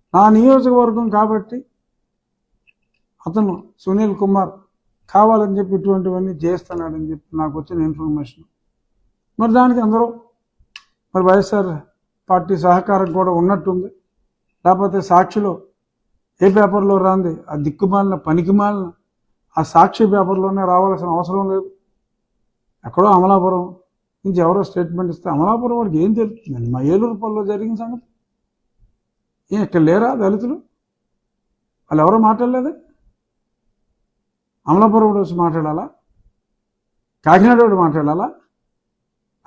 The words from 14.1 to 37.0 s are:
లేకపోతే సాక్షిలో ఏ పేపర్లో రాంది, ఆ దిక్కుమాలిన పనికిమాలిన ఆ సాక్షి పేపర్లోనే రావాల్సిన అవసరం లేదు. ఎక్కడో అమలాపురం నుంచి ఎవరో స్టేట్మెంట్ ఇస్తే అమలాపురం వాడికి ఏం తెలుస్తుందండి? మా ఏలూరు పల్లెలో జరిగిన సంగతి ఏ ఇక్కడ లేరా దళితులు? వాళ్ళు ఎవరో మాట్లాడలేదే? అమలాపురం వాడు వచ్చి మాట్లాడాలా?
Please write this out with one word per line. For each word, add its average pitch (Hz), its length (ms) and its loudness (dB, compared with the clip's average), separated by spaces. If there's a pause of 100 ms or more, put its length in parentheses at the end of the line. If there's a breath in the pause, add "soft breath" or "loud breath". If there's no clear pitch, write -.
లేకపోతే 185 360 0
సాక్షిలో 185 600 0 (800)
ఏ 190 120 4
పేపర్లో 202 440 2
రాంది, 185 520 -2
ఆ 151 60 -10
దిక్కుమాలిన 190 600 -2
పనికిమాలిన 190 760 -2 (680)
ఆ 160 60 0
సాక్షి 175 420 2
పేపర్లోనే 196 560 0
రావాల్సిన 180 460 0
అవసరం 180 420 -4
లేదు. 190 220 -6 (1120)
ఎక్కడో 175 220 0
అమలాపురం 185 680 2 (500)
నుంచి 185 140 -2
ఎవరో 180 240 2
స్టేట్మెంట్ 170 480 -6
ఇస్తే 165 180 -10
అమలాపురం 233 480 -2
వాడికి 202 200 -2
ఏం 196 160 0
తెలుస్తుందండి? 190 560 -6
మా 127 120 -4
ఏలూరు 202 320 0
పల్లెలో 214 320 -6
జరిగిన 214 300 -6
సంగతి 233 320 -12 (1500)
ఏ 214 80 -2
ఇక్కడ 175 160 -2
లేరా 196 340 2
దళితులు? 214 400 -2
వాళ్ళు - 1500 -10
ఎవరో 185 160 4
మాట్లాడలేదే? 240 560 0 (1900)
అమలాపురం 214 400 4
వాడు 202 120 0
వచ్చి 170 160 -4
మాట్లాడాలా? 165 540 -4 (1400)